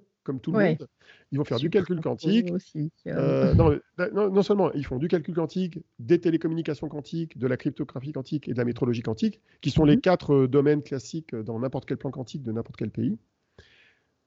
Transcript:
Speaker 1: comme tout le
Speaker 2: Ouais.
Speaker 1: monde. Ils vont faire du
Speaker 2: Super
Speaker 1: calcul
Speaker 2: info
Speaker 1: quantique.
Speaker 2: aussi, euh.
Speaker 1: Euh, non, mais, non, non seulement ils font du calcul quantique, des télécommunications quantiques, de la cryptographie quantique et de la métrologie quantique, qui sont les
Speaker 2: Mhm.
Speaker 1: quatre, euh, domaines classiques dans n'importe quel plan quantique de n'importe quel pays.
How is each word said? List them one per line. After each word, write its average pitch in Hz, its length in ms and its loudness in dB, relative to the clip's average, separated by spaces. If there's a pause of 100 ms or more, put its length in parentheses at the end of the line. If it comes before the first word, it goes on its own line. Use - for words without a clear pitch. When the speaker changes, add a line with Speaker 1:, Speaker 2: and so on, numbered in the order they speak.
(240)
Speaker 1:
comme 131 180 -8
tout 165 100 -4
le 196 60 0
Speaker 2:
Ouais. 196 140 4
Speaker 1:
monde. 156 160 -4 (440)
Ils 135 60 -2
vont 143 80 0
faire 120 120 -2
du 123 60 0
Speaker 2:
Super 170 160 2
Speaker 1:
calcul 180 200 0
Speaker 2:
info 156 100 -4
Speaker 1:
quantique. 175 420 0
Speaker 2:
aussi, 160 400 -6 (160)
euh. 135 440 2
Speaker 1:
Euh, - 40 6
non, 160 160 6 (260)
mais, 175 160 -2
non, 202 160 0
non 190 140 4
seulement 190 300 2
ils 143 120 -4
font 131 120 -6
du 151 100 -2
calcul 165 260 -2
quantique, 170 460 -4 (200)
des 139 200 4
télécommunications 160 680 -2
quantiques, 160 480 -8
de 123 100 -2
la 127 80 2
cryptographie 139 560 -6
quantique 139 380 -6
et - 40 -4
de 117 40 -2
la 123 80 2
métrologie 120 360 0
quantique, 117 380 -4 (220)
qui 143 100 0
sont 160 140 4
les 151 100 8
Speaker 2:
Mhm. 262 60 2
Speaker 1:
quatre, 180 320 2
euh, 135 160 6
domaines 143 340 4
classiques 147 500 -10
dans 113 260 -6
n'importe 131 260 -6
quel 135 120 -4
plan 135 140 -8
quantique 135 320 -10
de 113 80 -6
n'importe 113 240 -6
quel 110 160 -6
pays. 143 260 -2 (1080)